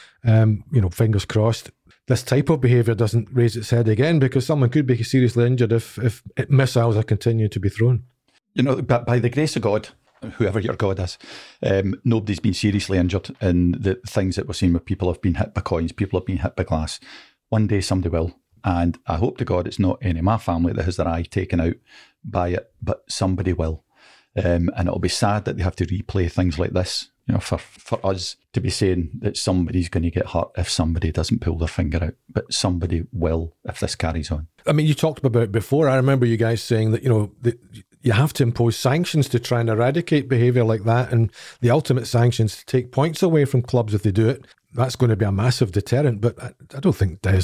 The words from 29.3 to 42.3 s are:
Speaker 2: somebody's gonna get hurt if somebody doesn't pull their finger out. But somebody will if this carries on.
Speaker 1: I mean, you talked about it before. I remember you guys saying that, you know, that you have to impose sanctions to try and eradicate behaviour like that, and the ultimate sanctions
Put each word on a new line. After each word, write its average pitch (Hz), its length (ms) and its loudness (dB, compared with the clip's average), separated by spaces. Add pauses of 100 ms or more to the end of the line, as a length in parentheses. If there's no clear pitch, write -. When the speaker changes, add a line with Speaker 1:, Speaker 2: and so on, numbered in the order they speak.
Speaker 2:
somebody's 90 520 0
gonna 85 220 -2
get - 160 -2
hurt - 300 -2
if 92 120 -2
somebody 82 420 -2
doesn't - 300 -2
pull 85 160 -2
their 82 100 -2
finger 78 360 -2
out. - 100 -4 (160)
But - 240 -6
somebody 85 580 -2
will 82 440 -2 (100)
if - 140 -10
this - 160 -4
carries 80 360 -4
on. 78 160 -4 (200)
Speaker 1:
I 160 60 2
mean, 151 120 2
you 151 80 2
talked 156 320 -2
about 120 180 2
it 104 80 -2
before. 139 380 0
I 131 60 2
remember 131 300 2
you 117 120 2
guys 113 240 0
saying 110 300 0
that, 113 120 0
you 135 60 0
know, 107 220 2 (100)
that 120 160 -2 (440)
you 123 100 2
have 127 220 4
to 139 100 0
impose 117 340 2
sanctions 151 520 0
to 120 100 0
try 120 200 -2
and 117 100 0
eradicate 139 600 0
behaviour 123 340 4
like 110 200 0
that, 117 280 0
and 113 200 2 (300)
the 120 100 4
ultimate 127 340 2
sanctions 117 520 2